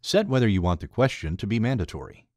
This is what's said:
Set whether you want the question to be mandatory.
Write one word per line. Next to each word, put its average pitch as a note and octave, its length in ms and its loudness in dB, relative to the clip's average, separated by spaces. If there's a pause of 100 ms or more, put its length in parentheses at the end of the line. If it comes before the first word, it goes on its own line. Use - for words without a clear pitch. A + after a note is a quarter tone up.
Set G3+ 260 0
whether B2+ 200 4
you F#2 140 4
want F2 180 2
the - 80 -12
question A2+ 500 -2
to G2+ 100 -6
be A2+ 120 0
mandatory. A2 760 -4